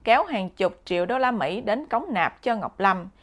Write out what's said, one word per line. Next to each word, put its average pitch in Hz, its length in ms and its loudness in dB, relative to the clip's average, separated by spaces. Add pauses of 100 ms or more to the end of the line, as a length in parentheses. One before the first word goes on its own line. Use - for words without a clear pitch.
kéo 247 200 6
hàng 214 260 -4
chục 180 340 -2
triệu 175 220 0
đô 254 120 0
la 254 120 2
Mỹ 190 300 -2
đến 233 260 -2
cống 247 220 -2
nạp 185 340 -2
cho 240 120 0
Ngọc 196 260 -6
Lâm, 185 280 0 (140)